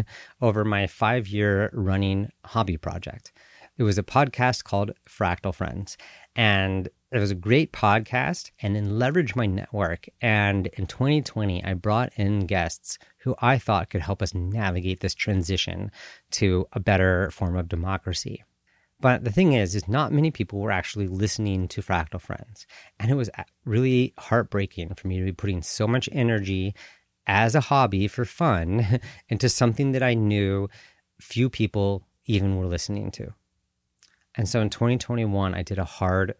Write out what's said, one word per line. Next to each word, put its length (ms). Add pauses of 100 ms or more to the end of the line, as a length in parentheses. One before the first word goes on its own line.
(160)
<laughs> 240
over 240
my 220
five-year 880
running 580 (140)
hobby 320
project. 520 (460)
It 60
was 160
a 40
podcast 600
called 280 (140)
Fractal 480
Friends, 440 (360)
and 540 (240)
it 60
was 120
a 40
great 400
podcast, 800 (100)
and 120
then 180
leveraged 440
my 80
network. 640 (140)
And 460
in 180
twenty 340
twenty, 420
I 120
brought 420
in 300
guests 520 (200)
who 240
I 160
thought 320
could 100
help 220
us 120
navigate 640
this 140
transition 760 (400)
to 420
a 80
better 520
form 220
of 140
democracy. 720 (560)
But 260
the 80
thing 200
is, 220
is 140
not 220
many 200
people 300
were 120
actually 340
listening 640
to 140
Fractal 360
Friends. 480 (320)
And 120
it 40
was 220
a-, 80 (220)
really 500
heartbreaking 800
for 120
me 120
to 60
be 80
putting 280
so 260
much 260
energy 600 (520)
as 280
a 60
hobby 480
for 160
fun 760 (140)
<laughs> 140
into 200
something 440
that 100
I 120
knew 540 (520)
few 280
people 580 (200)
even 300
were 100
listening 460
to. 200 (1000)
And 140
so 120
in 80
twenty 300
twenty-one, 560
I 80
did 160
a 60
hard 560